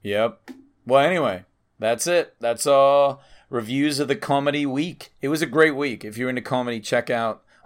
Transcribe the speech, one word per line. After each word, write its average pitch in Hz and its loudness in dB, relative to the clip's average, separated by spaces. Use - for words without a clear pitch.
Yep. 104 -4
Well, 135 6
anyway, 135 -2
that's 113 -2
it. 170 0
That's 117 -2
our 139 4
reviews 135 -2
of 143 -2
the 139 0
comedy 143 -2
week. 143 -6
It 135 -2
was 151 -2
a 165 -4
great 151 4
week. 135 -6
If 107 -12
you're 127 -4
into 123 -6
comedy, 123 -4
check 120 -2
out 113 -4